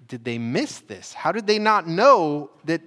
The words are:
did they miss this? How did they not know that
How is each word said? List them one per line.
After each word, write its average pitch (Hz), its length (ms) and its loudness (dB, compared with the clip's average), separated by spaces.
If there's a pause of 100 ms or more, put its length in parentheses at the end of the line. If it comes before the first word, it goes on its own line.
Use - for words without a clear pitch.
did 120 160 -14
they 120 140 -6
miss 131 420 -6
this? - 320 -20
How - 180 -4
did 202 160 -6
they 214 120 2
not 214 280 0
know 165 640 2 (140)
that 165 220 -4